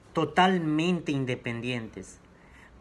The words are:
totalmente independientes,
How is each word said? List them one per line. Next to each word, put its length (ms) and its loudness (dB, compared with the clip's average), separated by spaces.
totalmente 1000 2
independientes, 1080 -4